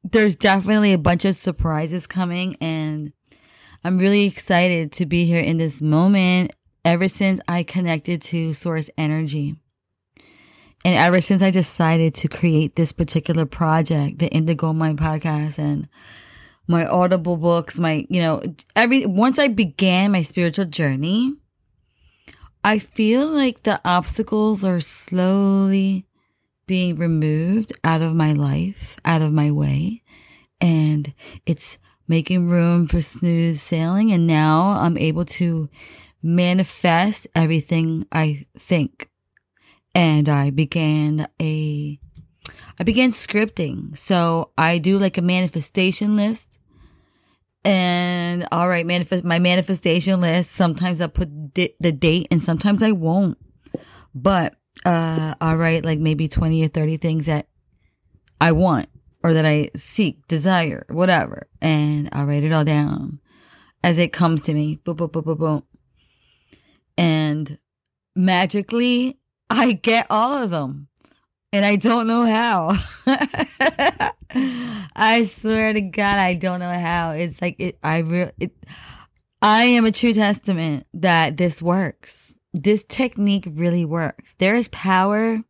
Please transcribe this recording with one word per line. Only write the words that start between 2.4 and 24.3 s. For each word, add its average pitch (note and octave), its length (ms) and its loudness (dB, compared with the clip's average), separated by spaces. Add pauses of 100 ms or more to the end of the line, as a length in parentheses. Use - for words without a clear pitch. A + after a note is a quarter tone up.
and D#3 520 -6 (720)
I'm F3+ 160 0
really G3+ 280 4
excited F3 680 0
to F3+ 140 -4
be E3+ 180 2
here E3+ 160 2
in E3 160 0
this D#3 260 -4
moment F3+ 720 4 (320)
ever F3 240 2
since F#3+ 400 0
I F3 140 -2
connected E3+ 600 -4
to E3 300 -4
source D#3+ 440 -6
energy. D3+ 600 -2 (1300)
And F3+ 120 2
ever F3 240 4
since F#3+ 220 0
I F#3+ 80 4
decided E3 640 0
to - 140 -6
create D#3 480 0
this E3 160 0
particular D#3+ 520 -2
project, D#3 760 -2
the E3+ 80 0
Indigo D#3+ 440 0
Mind D#3+ 260 -2
podcast D3+ 600 -2
and D3 300 -4 (800)
my E3+ 180 2
Audible F3+ 500 0
books, E3+ 420 0
my, D#3+ 300 -2
you F3+ 120 0
know, D#3+ 220 -2 (340)
every, A#3+ 300 2
once A3 320 2
I C#4+ 100 4
began F#3+ 640 2
my F3+ 100 2
spiritual F3 440 -2
journey, E3 680 -2 (1300)
I G#3+ 160 2
feel A3+ 500 0
like C#4 340 0
the G#3 220 0
obstacles G#3+ 800 0